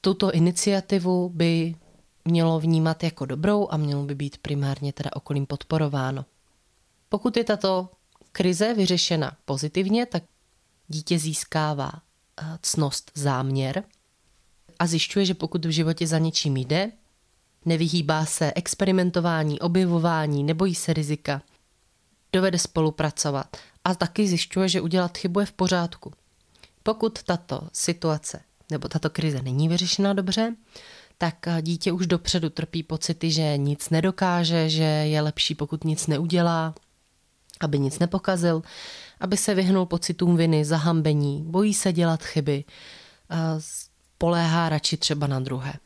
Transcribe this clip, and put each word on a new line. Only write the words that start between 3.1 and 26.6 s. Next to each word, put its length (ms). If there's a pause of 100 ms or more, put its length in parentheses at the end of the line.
dobrou 460
a 60
mělo 260
by 120
být 220
primárně 560
teda 200
okolím 320
podporováno. 800 (840)
Pokud 280
je 60
tato 460 (420)
krize 420
vyřešena 720
pozitivně, 600
tak 180 (640)
dítě 320
získává, 720 (500)
eh, 200
ctnost 540
záměr 680 (960)
a 80
zjišťuje, 380
že 80
pokud 320
v 40
životě 380
za 100
něčím 400
jde, 340 (760)
nevyhýbá 600
se 300
experimentování, 1040
objevování, 840
nebojí 320
se 180
rizika, 480 (920)
dovede 260
spolupracovat 1000 (260)
a 120
taky 320
zjišťuje, 420
že 120
udělat 360
chybu 220
je 60
v 60
pořádku. 640 (680)